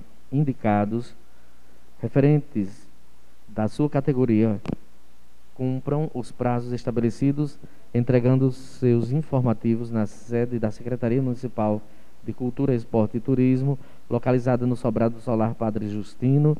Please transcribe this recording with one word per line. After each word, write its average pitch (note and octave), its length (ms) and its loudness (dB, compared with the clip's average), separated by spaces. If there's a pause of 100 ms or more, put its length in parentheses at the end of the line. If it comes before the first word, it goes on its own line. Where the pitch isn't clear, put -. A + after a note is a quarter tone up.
(320)
indicados, A2+ 840 0 (840)
referentes C3+ 880 2 (600)
da G#2+ 200 -2
sua D3 220 0
categoria, A#2 720 2 (920)
cumpram C3 580 -2
os A#2+ 180 -6
prazos B2 400 -2
estabelecidos, B2 840 0 (360)
entregando B2+ 580 4
seus A#2+ 600 2
informativos A#2+ 800 2
na A2+ 160 0
sede A#2+ 540 -2
da A2 100 0
Secretaria A#2+ 520 0
Municipal A#2 600 0 (420)
de A2 80 -4
Cultura, B2+ 440 0
Esporte A2+ 420 2
e - 20 0
Turismo, C3 600 2 (280)
localizada B2 600 2
no B2 80 2
Sobrado A2+ 440 0
Solar A2 360 0
Padre G#2+ 340 -2
Justino, C3+ 720 2